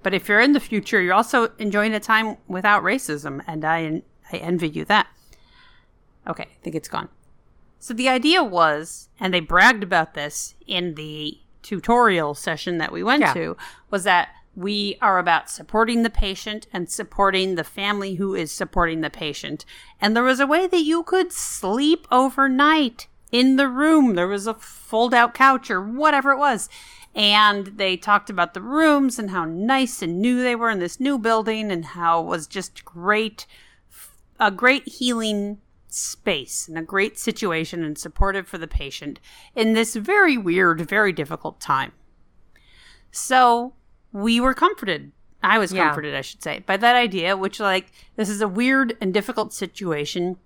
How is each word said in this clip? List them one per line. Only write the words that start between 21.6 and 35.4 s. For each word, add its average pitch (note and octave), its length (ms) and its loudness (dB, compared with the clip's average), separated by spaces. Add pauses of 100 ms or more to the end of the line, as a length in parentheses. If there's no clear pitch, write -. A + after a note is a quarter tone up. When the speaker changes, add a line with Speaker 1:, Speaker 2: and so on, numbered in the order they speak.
Speaker 1:
overnight C4+ 1000 2 (240)
in C4 240 4
the C#4 120 4
room. C4+ 460 4
There F3 140 0
was G3+ 180 -4
a A3+ 80 -4
fold-out A#3+ 800 0
couch C4 360 4
or F#3 120 0
whatever C4+ 480 2
it C4+ 80 2
was. C4+ 300 0 (480)
And G#3 500 4 (120)
they F#3+ 180 -2
talked G#3 340 0
about F3 240 -2
the F#3 80 -8
rooms C#4 560 2
and G#3 120 -6
how F3+ 140 -4
nice A3+ 580 -2
and E3+ 180 -4
new B3 220 0
they B3 120 0
were A#3 160 -2
in G#3 80 -2
this F3 220 -6
new C4+ 180 0
building A3 540 0
and E3+ 120 -4
how E3+ 360 0
it E3 60 -6
was E3+ 200 -6
just - 380 -12
great, G#3 640 -4 (920)
a G#3+ 140 2
great B3+ 360 0
healing G#3+ 720 -4 (300)